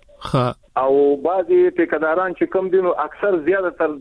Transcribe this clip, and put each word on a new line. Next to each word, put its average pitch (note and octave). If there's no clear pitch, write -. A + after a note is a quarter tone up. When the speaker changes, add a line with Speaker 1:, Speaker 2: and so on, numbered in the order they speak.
Speaker 1:
ښه. B2
Speaker 2:
او C3+
بعضې F3+
ټیکهداران E3
چې E3
کم F#3+
دي، F#3
نو F3
اکثر F#3+
زیاته F#3
تر D#3+